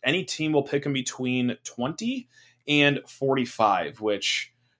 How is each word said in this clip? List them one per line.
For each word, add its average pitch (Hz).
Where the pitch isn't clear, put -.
any 160
team 156
will 143
pick 143
him 143
between 127
twenty 226
and 143
forty-five, 113
which 104